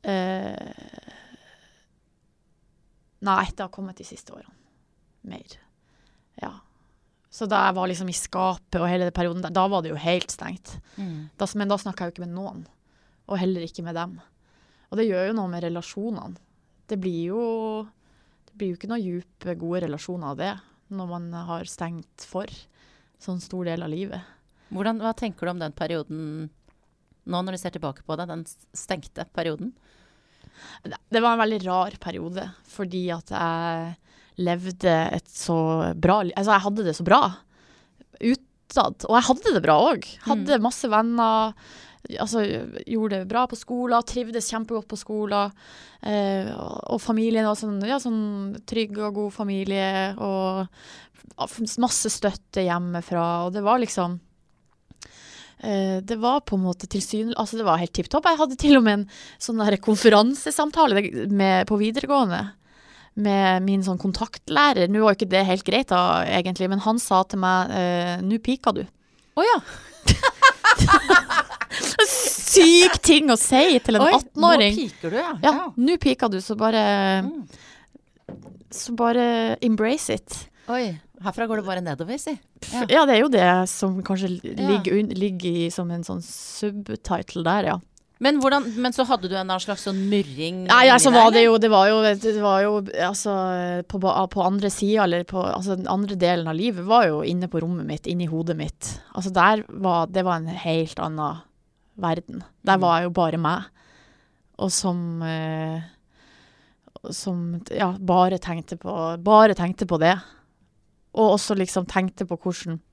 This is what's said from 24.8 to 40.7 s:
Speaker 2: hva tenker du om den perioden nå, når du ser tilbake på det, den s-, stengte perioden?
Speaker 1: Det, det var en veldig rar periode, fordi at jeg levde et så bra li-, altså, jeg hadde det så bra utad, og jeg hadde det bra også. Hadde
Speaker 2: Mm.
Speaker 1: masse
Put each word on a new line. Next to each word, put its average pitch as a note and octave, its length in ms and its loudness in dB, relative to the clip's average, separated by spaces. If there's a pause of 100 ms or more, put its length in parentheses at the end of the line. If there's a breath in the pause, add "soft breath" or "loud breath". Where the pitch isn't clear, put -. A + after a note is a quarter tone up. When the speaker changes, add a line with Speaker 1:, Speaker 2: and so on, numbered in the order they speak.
Speaker 2:
hva A3+ 140 -4
tenker G3 320 -8
du F3+ 60 -4
om F3 80 -8
den D3+ 120 -8
perioden D#3 460 -8 (1000)
nå, F3+ 180 -6
når F#3 160 -6
du F3+ 60 -12
ser F3+ 100 -8
tilbake D3+ 320 -10
på D#3 160 -8
det, F3 80 -8
den E3 160 -12
s-, - 300 -20
stengte - 580 -12
perioden? E3 400 -6 (1120 soft breath)
Speaker 1:
Det, - 260 -16
det A3+ 160 0
var A#3 140 2
en A3+ 80 0
veldig G#3+ 180 -2
rar F#3 400 -2
periode, F3 420 -10 (200)
fordi F3+ 440 -8
at E3 220 -10
jeg E3 600 -6 (440 soft breath)
levde F3+ 560 0 (140)
et - 220 -6
så - 260 -4 (360)
bra E3+ 300 2
li-, F3+ 140 -6
altså, G3+ 160 0
jeg G3 160 4
hadde G#3 220 -4
det D3+ 80 -4
så F3 100 -6
bra A#3+ 140 8 (960 soft breath)
utad, - 920 -2
og A3 80 2
jeg A#3+ 140 4
hadde D4 260 2
det E3 80 0
bra D3+ 160 6
også. - 440 0
Hadde A3+ 360 0
Speaker 2:
Mm. G#3+ 60 0
Speaker 1:
masse B3 240 -4